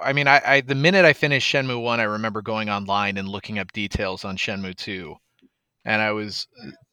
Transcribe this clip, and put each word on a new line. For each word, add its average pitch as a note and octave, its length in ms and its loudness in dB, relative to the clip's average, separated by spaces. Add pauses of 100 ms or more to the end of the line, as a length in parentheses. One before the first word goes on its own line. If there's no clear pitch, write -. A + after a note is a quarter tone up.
I C3+ 100 0
mean, C#3+ 160 2
I, C#3 160 8
I, C#3 160 4
the C3 140 -2
minute F3 320 6
I D3 80 6
finished C#3+ 360 0
Shenmue C3 320 0
one, A#2 160 0
I A#2 40 2
remember G#2+ 400 -2
going A2 260 -4
online G2+ 480 -2
and G2 100 -6
looking G2+ 320 -8
up F#2 140 -8
details G2 500 -4
on F#2+ 140 -8
Shenmue G2 400 -6
two. F#2 400 -10 (680)
And G#2+ 160 0
I G#2+ 100 0
was, G#2+ 340 -6 (160)
uh, - 100 -16 (200)